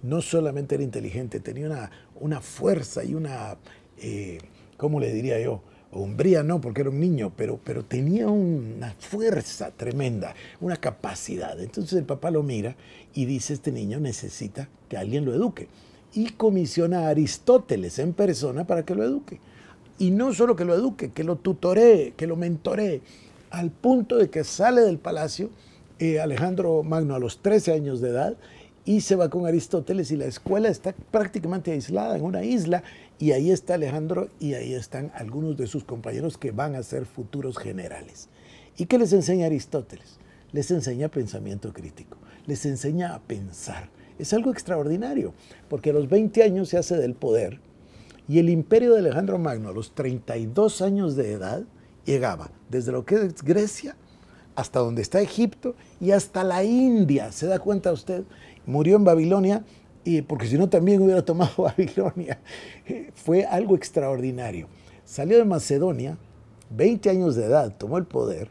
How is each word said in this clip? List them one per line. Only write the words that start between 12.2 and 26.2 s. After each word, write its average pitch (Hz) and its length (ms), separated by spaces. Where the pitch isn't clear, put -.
lo 156 140
mira 120 320
y 139 120
dice, 131 280
"Este 143 180
niño 117 300
necesita 113 680
que 117 80
alguien 107 260
lo 127 100
eduque". 196 360
Y 220 180
comisiona 175 760
a - 20
Aristóteles 147 880
en 160 120
persona 156 560
para 170 160
que 180 120
lo 202 80
eduque. 269 360
Y 180 140
no 233 220
solo 220 240
que 175 80
lo 175 100
eduque, 208 360
que 160 120
lo 165 140
tutoree, 185 800
que 160 100
lo 165 80
mentoree, 175 640
al 170 220
punto 247 460
de 208 120
que 156 140
sale 240 380
del 185 180
palacio, 165 500
eh, 160 200
Alejandro 160 640